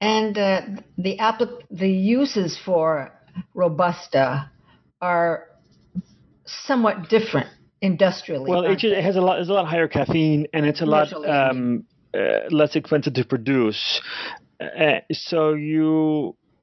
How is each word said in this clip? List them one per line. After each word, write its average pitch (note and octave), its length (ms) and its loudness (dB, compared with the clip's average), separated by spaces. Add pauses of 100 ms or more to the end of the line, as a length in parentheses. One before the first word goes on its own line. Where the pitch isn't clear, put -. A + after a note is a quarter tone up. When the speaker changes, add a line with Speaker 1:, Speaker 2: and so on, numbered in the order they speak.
Speaker 1:
And, G#3+ 380 0
uh, F#3+ 220 2 (360)
the F#3+ 220 -4
applic-, A3+ 520 -2
the F#3+ 180 -2
uses G3 680 0
for D#3+ 560 0 (420)
Robusta D#3 960 0 (520)
are E3+ 460 0 (960)
somewhat G#3+ 640 0
different G#3+ 380 2 (340)
industrially, F3+ 680 0
Speaker 2:
Well, F3+ 140 2
it F3+ 60 0
Speaker 1:
aren't F#3+ 120 2
Speaker 2:
ju-, G#3+ 120 2
it - 20 2
Speaker 1:
they? F#3 80 0
Speaker 2:
has F#3 140 0
a F#3+ 40 2
lot, F3+ 200 2
it's F3 100 -4
a - 20 2
lot F#3+ 140 2
higher E3 220 0
caffeine, D#3 640 2
and D#3 120 0
it's D3 160 0
a E3 60 0
lot, D3+ 220 4
Speaker 1:
Commercially, D3+ 200 -6
I C3+ 240 2
mean. B2 320 -2 (300)
Speaker 2:
um, G2+ 60 0
uh, A1 300 0
less D3+ 260 2
expensive D3 380 0
to B2 100 0
produce. A#2+ 760 -2 (600)
Uh, D3+ 400 0 (120)
so D#3 420 0
you, D#3 840 0 (260)